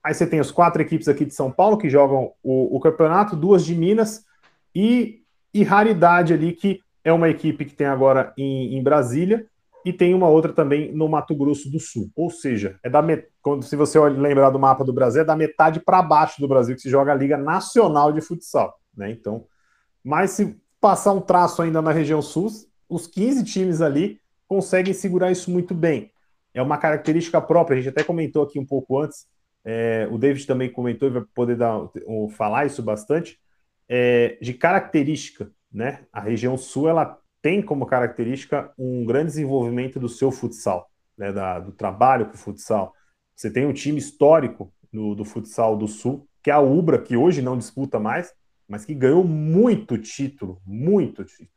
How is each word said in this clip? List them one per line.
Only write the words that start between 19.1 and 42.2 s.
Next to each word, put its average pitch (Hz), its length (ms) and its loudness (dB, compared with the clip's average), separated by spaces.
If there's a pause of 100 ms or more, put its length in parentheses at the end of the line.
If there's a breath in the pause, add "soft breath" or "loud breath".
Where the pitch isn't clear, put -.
mas 170 280 -2
se - 280 -4 (220)
passar 196 320 4
um 190 80 -2
traço 180 400 2
ainda 160 200 0
na 156 100 0
região 151 300 0
sul, 170 280 -4 (400)
os 170 180 -8
quinze 240 360 0
times 180 380 -2
ali 165 380 0 (280)
conseguem 190 460 0
segurar 185 380 -2
isso 180 180 -4
muito 180 240 -2
bem. 160 380 -2 (420)
É 123 80 -4
uma 143 160 -2
característica 160 640 0
própria, 165 360 2
a - 60 0
gente 131 80 -6
até 147 140 -2
comentou 160 400 -2
aqui 143 160 -6
um 135 60 -8
pouco 135 340 -4
antes, 147 280 -8 (360)
é, 113 480 -2
o 113 60 -6
David 139 300 0
também 127 240 -2
comentou 123 360 -4
e 131 40 0
vai 120 120 -6 (100)
poder 120 220 -2
dar, 117 320 -2 (180)
ou 107 240 -6
falar 113 360 -2
isso 139 160 -8
bastante, 113 580 -6 (480)
é, 123 540 0
de 120 120 -8
característica, 156 960 -2 (200)
né? 113 280 -8 (120)
A - 80 -10
região 113 380 -4
sul, 139 320 -4
ela 160 280 0 (240)
tem 190 200 -2
como 143 240 -6
característica 123 920 -4
um 127 280 -6
grande 135 220 0
desenvolvimento 131 720 -4
do 123 100 -6
seu 127 220 -2
futsal, 104 580 -6 (280)
né? 101 140 -8
Da, 95 280 -6
do 95 120 -16
trabalho 110 540 0